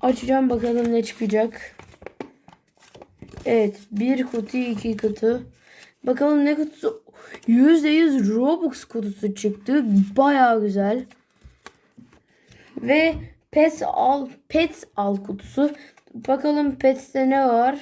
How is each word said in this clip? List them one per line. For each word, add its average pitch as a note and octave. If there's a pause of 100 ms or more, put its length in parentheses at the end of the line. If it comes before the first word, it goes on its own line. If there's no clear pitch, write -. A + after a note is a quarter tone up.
Açacağım B3+
bakalım A#3
ne A#3
çıkacak. A3 (1700)
Evet. G#3+ (120)
Bir B3
kutu, A#3
iki A3+
kutu. A3 (600)
Bakalım C#4+
ne D4
kutusu? - (440)
Yüzde D4
yüz D4
Robux C#4+
kutusu G#3
çıktı. B3 (320)
Bayağı C4
güzel. G#3 (1800)
Ve D4+ (360)
pets D#4
al, C4+ (180)
pets - (120)
al G3+
kutusu. G3+ (420)
Bakalım C#4
pets'te C4
ne C4+
var? B3